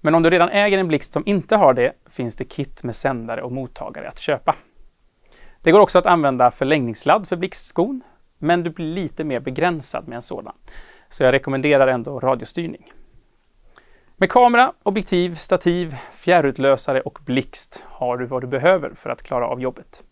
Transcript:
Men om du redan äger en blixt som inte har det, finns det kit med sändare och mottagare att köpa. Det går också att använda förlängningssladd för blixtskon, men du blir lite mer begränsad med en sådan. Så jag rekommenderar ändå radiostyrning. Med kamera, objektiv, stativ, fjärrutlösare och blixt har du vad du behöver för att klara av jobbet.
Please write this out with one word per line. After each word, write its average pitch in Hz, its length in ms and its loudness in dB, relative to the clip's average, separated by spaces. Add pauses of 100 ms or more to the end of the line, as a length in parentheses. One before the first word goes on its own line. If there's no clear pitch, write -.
Men 156 140 2
om 165 80 6
du 165 80 6
redan 175 180 4
äger 202 300 2
en 190 100 0
blixt 151 240 -4
som 151 140 -4
inte 202 300 0
har 185 180 6
det, 123 180 0 (140)
finns - 300 -10
det 131 80 -8
kit - 380 -10
med 117 140 -8
sändare 120 460 -6
och 123 100 -8
mottagare - 560 -12
att - 100 -18
köpa. - 360 -2 (1080)
Det 160 100 4
går 202 80 8
också 190 180 6
att 175 80 2
använda 135 440 4
förlängningssladd 143 800 0
för 180 80 -4
blixtskon, 226 680 -4 (360)
men 170 240 0
du 170 80 -4
blir 160 160 -10
lite 165 380 -6
mer 131 160 -4
begränsad 143 680 -4
med - 80 -12
en 120 60 -12
sådan. - 320 -12 (540)
Så - 140 -6
jag 127 100 6
rekommenderar 135 560 2
ändå 127 320 -4
radiostyrning. 147 720 -6 (1200)
Med 190 140 0
kamera, 247 420 4 (100)
objektiv, 185 520 -2
stativ, 175 600 -2 (160)
fjärrutlösare 139 880 2
och - 260 -12
blixt - 600 -6
har 123 300 -6
du 123 100 -6
vad 127 160 -6
du 135 40 -10
behöver 139 480 0
för - 160 -12
att - 120 -8
klara 120 240 -4
av 123 140 -4
jobbet. - 520 -10